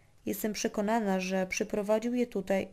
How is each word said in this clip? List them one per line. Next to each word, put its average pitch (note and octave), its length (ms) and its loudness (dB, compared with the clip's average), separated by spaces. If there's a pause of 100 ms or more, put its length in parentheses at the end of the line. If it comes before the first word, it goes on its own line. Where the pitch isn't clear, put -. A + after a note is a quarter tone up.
(260)
Jestem G#3+ 280 -2
przekonana, G#3 640 0
że F#3 280 0
przyprowadził G#3+ 680 0
je A#3+ 140 2
tutaj, G3 460 0